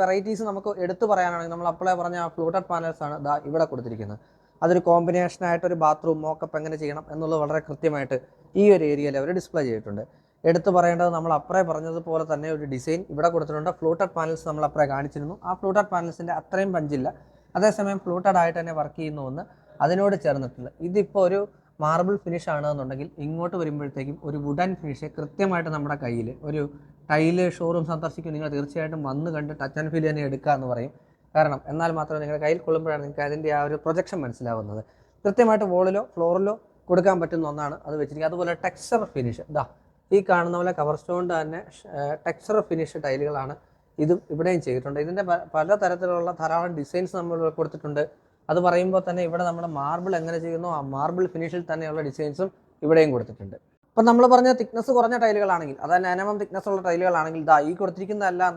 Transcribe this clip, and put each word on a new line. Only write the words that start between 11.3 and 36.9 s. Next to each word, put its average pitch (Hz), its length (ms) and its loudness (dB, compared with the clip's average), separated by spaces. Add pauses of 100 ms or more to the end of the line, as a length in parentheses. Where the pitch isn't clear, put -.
അപ്പുറേ 180 320 2
പറഞ്ഞതുപോലെ 165 600 -4
തന്നെ 151 240 -4
ഒരു 147 160 -8
ഡിസൈൻ 156 280 -2 (120)
ഇവിടെ 151 220 2
കൊടുത്തിട്ടുണ്ട്. 151 360 -2 (100)
ഫ്ലൂട്ടഡ് 190 360 0
പാനൽസ് 160 340 -4
നമ്മൾ 151 180 -2
അപ്പുറേ 147 260 2
കാണിച്ചിരുന്നു. 147 420 -6 (120)
ആ 180 100 -2
ഫ്ലൂട്ടഡ് 196 340 2
പാനൽസിൻ്റെ 170 480 -4
അത്രയും 190 360 -2
പഞ്ചില്ല, 147 320 -2 (500)
അതേസമയം 202 460 2
ഫ്ലൂട്ടഡ് 185 380 2
ആയിട്ട് 165 180 0
തന്നെ 165 200 -8
വർക്ക് 151 200 -6
ചെയ്യുന്ന 151 200 -6 (100)
ഒന്ന് 151 120 -10 (420)
അതിനോട് 196 400 4
ചേർന്നിട്ടുള്ള. 135 460 -2 (180)
ഇതിപ്പോൾ 196 400 2
ഒരു 196 120 2 (440)
മാർബിൾ 175 300 2 (100)
ഫിനിഷ് 170 300 -4
ആണെന്നുണ്ടെങ്കിൽ 143 540 -4 (160)
ഇങ്ങോട്ട് 170 360 -4
വരുമ്പോഴത്തേക്കും 147 560 -6 (120)
ഒരു 147 180 -6
വുഡൻ 170 240 0 (100)
ഫിനിഷ് 151 260 -8 (100)
കൃത്യമായിട്ട് 165 600 -2
നമ്മുടെ 143 260 -4
കയ്യിൽ 117 260 -2 (200)
ഒരു 151 140 -2 (480)
ടൈല് 160 340 4 (120)
ഷോറൂം 170 340 0
സന്ദർശിക്കും 160 440 -6
നിങ്ങൾ 151 220 -4
തീർച്ചയായിട്ടും 156 520 -4
വന്ന് 151 280 -4
കണ്ട് 147 240 -6
ടച്ച് 139 200 -6
ആൻഡ് 156 120 -4
ഫീൽ 160 160 0
തന്നെ 151 200 0
എടുക്കുക 139 280 0
എന്ന് 131 160 -4
പറയും. 120 200 -4 (420)
കാരണം 147 260 2 (120)
എന്നാൽ 165 260 0
മാത്രമേ 151 240 -4
നിങ്ങളുടെ 151 220 -4
കയ്യിൽ 165 220 4
കൊള്ളുമ്പോഴാണ് 160 380 0
നിങ്ങൾക്ക് 143 240 -6
അതിൻ്റെ 151 300 -2
ആ - 100 0
ഒരു 151 160 -2
പ്രൊജക്ഷൻ 175 400 -2
മനസ്സിലാവുന്നത്. 113 560 -6 (440)
കൃത്യമായിട്ട് 214 480 4
wall-ിലോ 190 300 2 (120)
ഫ്ലോറിലോ 185 400 0 (340)
കൊടുക്കാൻ 180 340 4